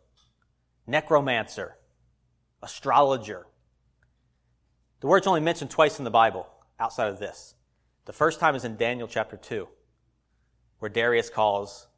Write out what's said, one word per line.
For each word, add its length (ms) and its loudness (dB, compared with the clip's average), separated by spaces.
necromancer, 880 0
astrologer. 840 0
The 60 -4
word's 200 4
only 140 2
mentioned 300 -2
twice 280 2
in 60 -6
the 60 -4
Bible 360 4
outside 300 -2
of 100 -8
this. 340 -12
The 80 -16
first 260 0
time 160 2
is 100 -8
in 120 -8
Daniel 300 -2
chapter 300 -6
two, 300 -10
where 100 -8
Darius 400 0
calls 580 -2